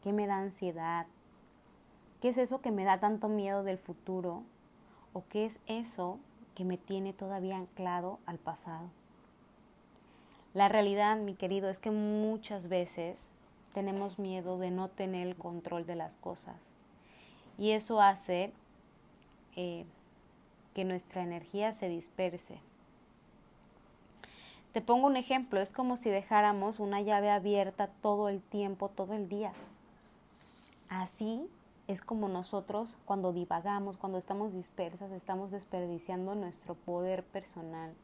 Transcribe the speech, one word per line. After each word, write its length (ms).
¿Qué 100
me 160
da 100
ansiedad? 680
¿Qué 80
es 80
eso 240
que 100
me 140
da 140
tanto 300
miedo 340
del 140
futuro? 640
¿O 160
qué 160
es 220
eso 500
que 100
me 120
tiene 360
todavía 440
anclado 680
al 140
pasado? 500
La 140
realidad, 500
mi 180
querido, 340
es 100
que 120
muchas 760
veces 520
tenemos 460
miedo 380
de 140
no 180
tener 380
el 80
control 500
de 100
las 220
cosas. 400
Y 140
eso 300
hace, 500
eh, 300
que 100
nuestra 400
energía 500
se 160
disperse. 680
Te 80
pongo 260
un 100
ejemplo, 420
es 140
como 240
si 120
dejáramos 720
una 220
llave 280
abierta 580
todo 420
el 120
tiempo, 460
todo 260
el 140
día. 240
Así 580
es 140
como 280
nosotros, 720
cuando 300
divagamos, 640
cuando 200
estamos 360
dispersas, 580
estamos 400
desperdiciando 840
nuestro 400
poder 480
personal. 720